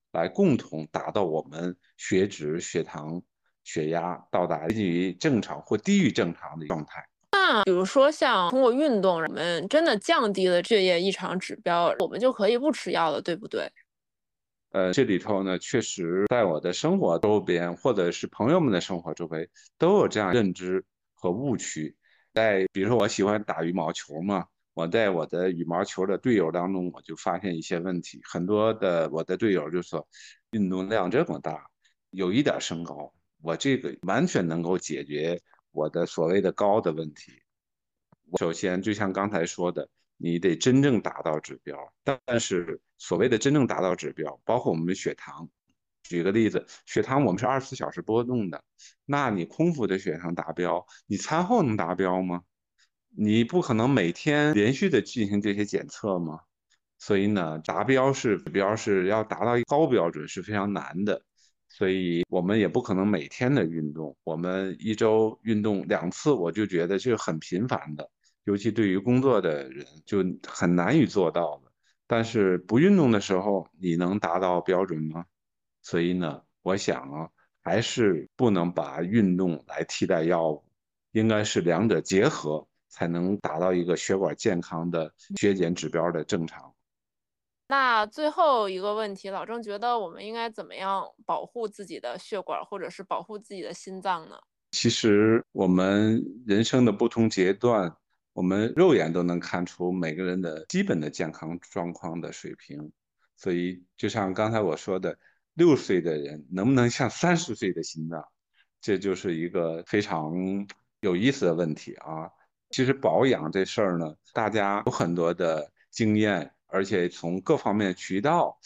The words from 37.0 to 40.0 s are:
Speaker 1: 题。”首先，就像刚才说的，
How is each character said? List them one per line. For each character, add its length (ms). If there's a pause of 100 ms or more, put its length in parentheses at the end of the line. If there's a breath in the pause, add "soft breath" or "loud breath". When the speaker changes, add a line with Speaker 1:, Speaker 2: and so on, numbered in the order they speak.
Speaker 1:
题。” 300 (960)
首 100
先， 300
就 140
像 180
刚 180
才 140
说 260
的， 160 (300)